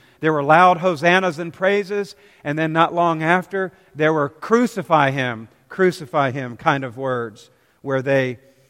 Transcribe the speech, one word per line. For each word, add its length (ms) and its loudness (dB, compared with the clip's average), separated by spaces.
there 140 2
were 100 -2
loud 340 6
hosannas 640 0
and 140 -10
praises, 640 -2
and 160 -4
then 140 -2
not 200 2
long 300 0
after 480 -2
there 160 2
were, 160 0
"Crucify 840 0
him, 360 -6
crucify 640 -2
him" 260 -10
kind 260 -2
of 140 -12
words 520 -6
where 200 -4
they 380 0